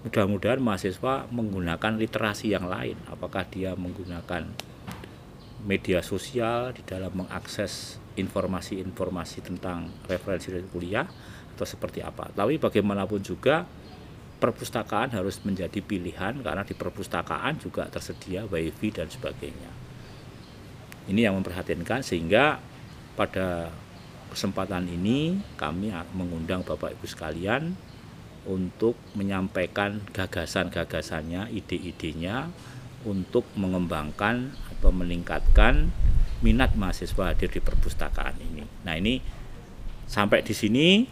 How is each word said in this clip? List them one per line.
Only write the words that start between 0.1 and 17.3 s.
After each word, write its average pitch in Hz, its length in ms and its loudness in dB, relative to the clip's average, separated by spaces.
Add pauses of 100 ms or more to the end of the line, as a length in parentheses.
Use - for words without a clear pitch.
mahasiswa 120 720 0
menggunakan 104 640 0
literasi 110 560 0
yang 90 160 0
lain. 95 400 -4
Apakah - 400 -6
dia 92 240 -4
menggunakan 87 720 -6 (1200)
media 95 400 2
sosial 120 720 -2
di 95 80 -16
dalam 92 400 -6
mengakses - 720 -8 (180)
informasi-informasi 92 1300 -4
tentang 87 400 -6 (160)
referensi 92 480 -2 (160)
kuliah 95 400 -2 (480)
atau - 80 -2
seperti - 400 -6
apa? - 320 -8
Tapi 123 240 2
bagaimanapun 101 640 2
juga, 135 400 2 (800)
perpustakaan 117 720 0
harus 95 240 -2
menjadi 95 400 -2
pilihan 95 640 -4
karena 87 240 -2
di 95 80 -6
perpustakaan 90 800 -2